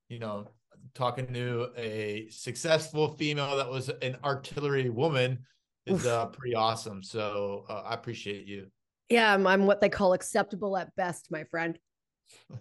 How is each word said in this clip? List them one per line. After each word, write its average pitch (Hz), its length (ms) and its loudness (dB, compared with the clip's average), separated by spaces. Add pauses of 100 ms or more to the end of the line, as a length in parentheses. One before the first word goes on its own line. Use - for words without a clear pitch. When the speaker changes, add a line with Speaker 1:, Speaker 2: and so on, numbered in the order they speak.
Speaker 1:
you 120 80 -12
know, 104 340 -8 (440)
talking 123 360 -2
to 123 460 -2
a 107 520 -6
successful 151 840 0
female 143 420 0
that 131 120 0
was 131 200 -4
an 131 340 -4
artillery 139 680 0
woman 127 560 2 (400)
is, 185 80 2
Speaker 2:
Oof. 160 140 2
Speaker 1:
uh, 117 200 2
pretty 120 280 -4
awesome. 110 480 0
So, 101 680 -4
uh, 104 160 -8
I 113 80 -4
appreciate 101 540 -8
you. 98 240 -14 (380)
Speaker 2:
Yeah, 226 220 6
I'm, 196 140 4
I'm 196 220 6
what 202 120 6
they 202 100 6
call 196 240 4
acceptable 196 600 -2
at 170 200 -6
best, 175 340 -4
my 156 140 -6
friend. 165 340 -4 (720)
<laughs> 123 120 -14